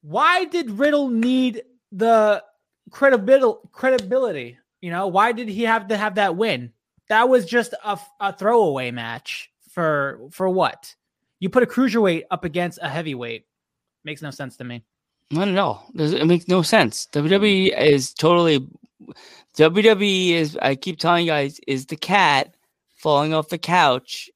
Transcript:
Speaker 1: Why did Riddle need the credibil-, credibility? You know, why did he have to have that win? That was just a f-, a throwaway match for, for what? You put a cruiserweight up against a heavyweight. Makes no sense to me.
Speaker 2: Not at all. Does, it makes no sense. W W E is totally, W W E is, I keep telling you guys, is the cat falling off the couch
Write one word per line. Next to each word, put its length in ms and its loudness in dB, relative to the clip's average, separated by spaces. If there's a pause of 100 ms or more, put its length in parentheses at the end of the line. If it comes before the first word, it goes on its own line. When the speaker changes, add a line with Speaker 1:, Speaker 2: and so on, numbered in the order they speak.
Speaker 1:
Why 420 0
did 260 -6
Riddle 380 0
need 540 0 (300)
the 500 2 (480)
credibil-, 800 2
credibility? 880 -2 (220)
You 100 -10
know, 180 -4
why 240 2
did 160 -8
he 160 -6
have 240 -2
to 80 -2
have 200 -4
that 200 0
win? 360 -4 (360)
That 200 2
was 180 4
just 260 -2
a 180 -10
f-, 200 -8 (100)
a 120 -4
throwaway 580 0
match 600 -12 (200)
for, 500 -4 (100)
for 180 -4
what? 460 -4 (460)
You 80 -4
put 140 2
a 40 2
cruiserweight 640 0
up 140 -6
against 380 -6
a 60 -8
heavyweight. 560 -8 (600)
Makes 180 -14
no 80 -12
sense 280 -14
to 60 -14
me. 200 -14 (460)
Speaker 2:
Not 180 0
at 100 0
all. 360 -4
Does, 180 0
it 140 0
makes 220 2
no 140 4
sense. 440 0
W 220 -4
W 240 4
E 220 2
is 400 2
totally, 520 2 (880)
W 260 4
W 260 4
E 260 2
is, 280 -2
I 140 0
keep 220 -10
telling 280 0
you 60 -2
guys, 340 -4
is 200 -6
the 100 -12
cat 580 0 (420)
falling 380 0
off 140 -2
the 100 -8
couch 760 0